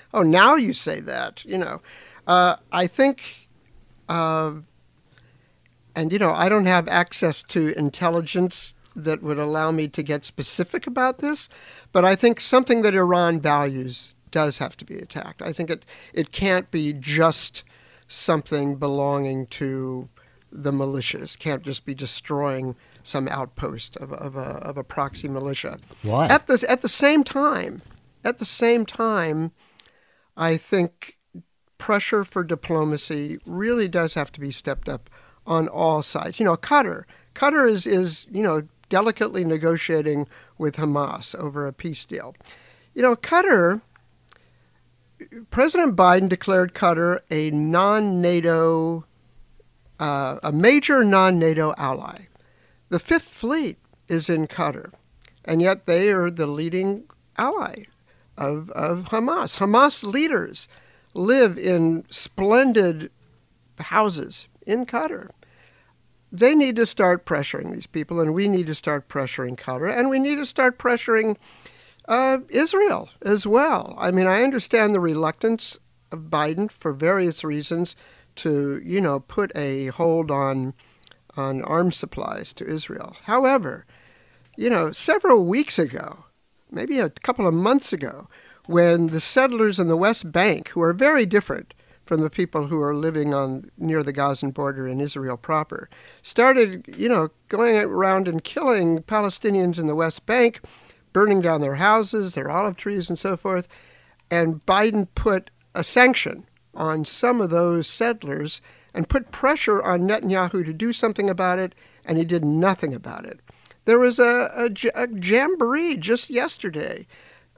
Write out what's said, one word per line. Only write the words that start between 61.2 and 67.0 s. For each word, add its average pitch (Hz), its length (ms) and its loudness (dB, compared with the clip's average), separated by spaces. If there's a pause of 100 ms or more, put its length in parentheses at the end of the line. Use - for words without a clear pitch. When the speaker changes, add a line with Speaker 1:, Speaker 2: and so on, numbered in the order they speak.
Speaker 1:
in 165 520 2
splendid 202 1000 2 (680)
houses 185 720 -2 (180)
in 240 200 -2
Qatar. 240 440 -6 (1000)
They 233 240 6
need 269 220 4
to 233 80 4
start 180 400 2